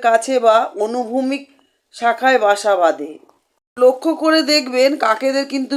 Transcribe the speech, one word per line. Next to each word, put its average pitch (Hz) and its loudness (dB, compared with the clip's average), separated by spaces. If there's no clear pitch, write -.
কাছে 233 2
বা 220 6
অনুভূমিক 247 -4
শাখায় 233 0
বাসা 202 0
বাঁধে। 151 0
লক্ষ্য 254 2
করে 320 4
দেখবেন, 254 2
কাকেদের 269 0
কিন্তু 269 -6